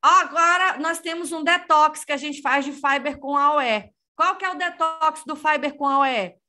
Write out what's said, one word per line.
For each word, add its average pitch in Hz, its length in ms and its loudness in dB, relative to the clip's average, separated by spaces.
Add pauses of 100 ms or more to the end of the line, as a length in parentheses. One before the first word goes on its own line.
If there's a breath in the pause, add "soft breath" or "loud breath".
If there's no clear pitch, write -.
Agora, 339 760 4
nós 330 180 -4
temos 330 340 -8
um 320 120 -8
detox 311 600 2
que - 80 -6
a 294 60 -2
gente 294 240 -8
faz 269 240 0
de 285 60 -8
Fiber 277 480 -2
com 285 180 -4
A 285 180 2
O 294 60 2
E. 220 300 -2 (240)
Qual 359 200 0
que 381 100 -10
é 370 40 -2
o 359 80 -6
detox 320 720 -2
do 302 80 -6
Fiber 302 400 -2
com 285 100 -6
A 277 140 2
O 277 60 4
E? 208 300 -4 (120)